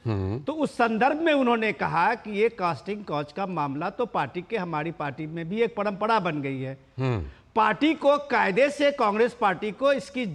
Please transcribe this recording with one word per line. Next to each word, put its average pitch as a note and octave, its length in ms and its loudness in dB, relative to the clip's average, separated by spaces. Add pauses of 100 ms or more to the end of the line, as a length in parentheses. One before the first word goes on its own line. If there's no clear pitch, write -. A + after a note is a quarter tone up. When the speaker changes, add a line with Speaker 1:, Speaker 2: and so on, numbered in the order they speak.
Speaker 1:
हम्म। G2+ 340 0
Speaker 2:
तो D3 140 -4
उस D#4 200 -2
संदर्भ A#3+ 480 2
में E4 120 4
उन्होंने A#3+ 400 2
कहा E3+ 420 0
कि G#3+ 160 -12
ये G#3+ 180 2
कास्टिंग G3 560 -4
काउच D3 260 -4
का G3 140 -4
मामला D#3 440 -4
तो A#3+ 180 -2
पार्टी E3 340 -4
के, A3 160 -6
हमारी E3 360 -4
पार्टी D3+ 340 -6
में E3 220 -8
भी G#3+ 120 -2
एक A3+ 140 0
परंपरा G#3+ 440 0
बन E3 220 -2
गई C3+ 180 -4
है। C3 180 -6 (220)
Speaker 1:
हम्म। B2 240 0 (320)
Speaker 2:
पार्टी A3 380 4
को C#4+ 220 4 (120)
कायदे G#3 420 4
से C#4+ 220 2
कांग्रेस A3+ 420 2
पार्टी G#3 380 0
को C4+ 220 0
इसकी B3 420 -4